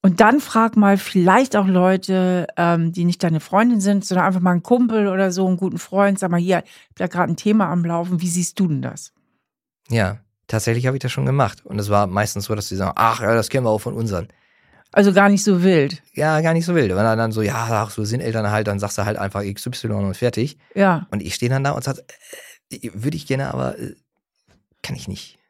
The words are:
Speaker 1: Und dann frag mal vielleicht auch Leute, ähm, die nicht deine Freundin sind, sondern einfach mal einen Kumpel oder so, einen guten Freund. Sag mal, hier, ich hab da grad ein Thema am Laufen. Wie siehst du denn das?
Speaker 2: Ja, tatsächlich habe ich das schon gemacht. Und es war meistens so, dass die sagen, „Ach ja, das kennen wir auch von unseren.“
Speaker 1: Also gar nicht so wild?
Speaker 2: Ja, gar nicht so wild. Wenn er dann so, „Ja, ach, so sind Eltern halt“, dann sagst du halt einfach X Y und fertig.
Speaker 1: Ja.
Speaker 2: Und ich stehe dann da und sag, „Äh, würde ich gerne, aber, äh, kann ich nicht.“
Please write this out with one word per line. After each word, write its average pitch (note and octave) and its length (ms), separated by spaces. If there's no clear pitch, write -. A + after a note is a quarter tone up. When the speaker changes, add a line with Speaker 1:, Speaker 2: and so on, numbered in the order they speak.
Speaker 1:
Und F3+ 180
dann A3+ 200
frag A3+ 360
mal G3+ 200
vielleicht F#3+ 580
auch G3 140
Leute, F#3 880
ähm, E3+ 340
die F3 140
nicht F3 180
deine D#3+ 160
Freundin G#3+ 420
sind, G3 240
sondern F3+ 220
einfach F#3 140
mal F3+ 120
einen F3 120
Kumpel A3+ 420
oder F#3+ 240
so, F#3 160
einen F#3 120
guten F3 200
Freund. G3 400
Sag F#3 140
mal, F3 80
hier, F3 240
ich - 60
hab - 60
da F#3 100
grad F3 220
ein E3 80
Thema G#3 340
am E3+ 140
Laufen. E3+ 360
Wie F3 80
siehst F3 300
du F#3+ 80
denn C#3+ 160
das? - 300
Speaker 2:
Ja, G#2+ 300
tatsächlich A#2 400
habe C3 100
ich C3+ 60
das B2+ 100
schon C3+ 140
gemacht. C3 400
Und - 120
es G2+ 120
war G2+ 160
meistens G2+ 400
so, A2+ 80
dass G#2 140
die - 80
sagen, F#2+ 200
„Ach A2+ 240
ja, A2 140
das A2+ 160
kennen C3 160
wir A2 40
auch G#2+ 100
von A2+ 140
unseren.“ G#2 340
Speaker 1:
Also G3+ 220
gar G3 160
nicht G3+ 160
so F#3 180
wild? E3 400
Speaker 2:
Ja, D#3 260
gar E3 140
nicht E3 100
so F3 100
wild. C3 160
Wenn F#2+ 140
er A2+ 120
dann A2+ 140
so, A2 120
„Ja, A2 280
ach, G#2+ 200
so G#2+ 140
sind A2+ 160
Eltern A2+ 300
halt“, G#2+ 180
dann G2+ 120
sagst G2+ 180
du G2+ 60
halt G#2 140
einfach G2 240
X G2+ 240
Y A2 380
und F#2+ 120
fertig. A#2+ 420
Speaker 1:
Ja. F#3+ 360
Speaker 2:
Und G2+ 120
ich F#2+ 120
stehe A#2+ 160
dann C3+ 120
da C#3 100
und C#3 120
sag, C#3 140
„Äh, B2 220
würde C3 240
ich - 80
gerne, C3+ 260
aber, - 260
äh, G#2 160
kann - 140
ich A#2 120
nicht.“ - 300